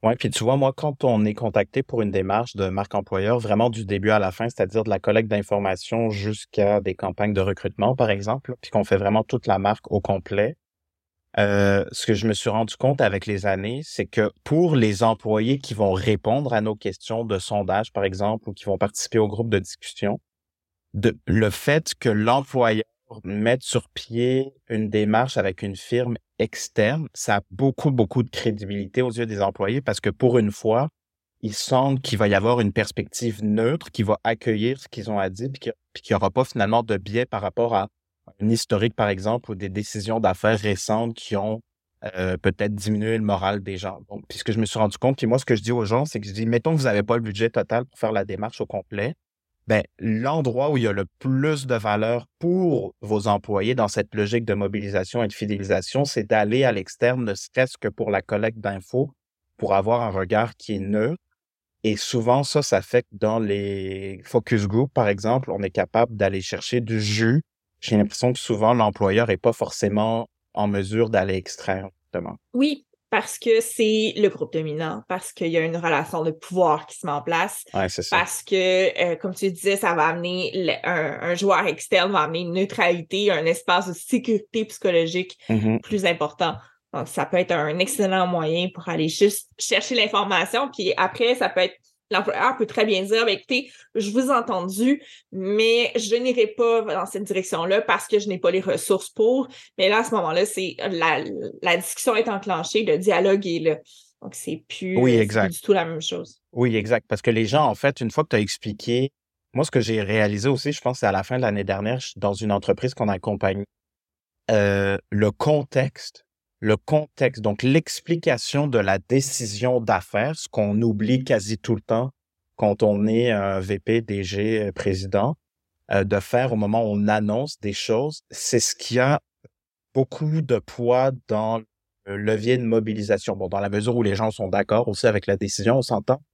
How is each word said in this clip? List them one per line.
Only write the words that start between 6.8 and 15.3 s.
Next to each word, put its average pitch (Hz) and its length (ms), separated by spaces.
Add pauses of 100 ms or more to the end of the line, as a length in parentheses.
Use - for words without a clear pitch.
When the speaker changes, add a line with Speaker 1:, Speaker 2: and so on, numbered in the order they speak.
Speaker 1:
des 98 120
campagnes 104 400
de 98 80
recrutement, 101 540
par 120 160
exemple, 107 500
puis - 80
qu'on 104 140
fait 101 140
vraiment 101 260
toute - 240
la 98 100
marque 101 340
au 104 80
complet, 101 560 (840)
euh, 101 520
ce - 140
que 113 80
je 104 140
me 107 60
suis 107 180
rendu 110 240
compte 139 260
avec 101 240
les 101 220
années, 101 360
c'est - 220
que 107 260 (120)
pour 160 320
les 107 260
employés 113 560